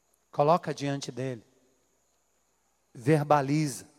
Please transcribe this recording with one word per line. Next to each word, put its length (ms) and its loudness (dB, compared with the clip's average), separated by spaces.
coloca 420 0
diante 380 -8
dele, 320 -10
verbaliza. 920 0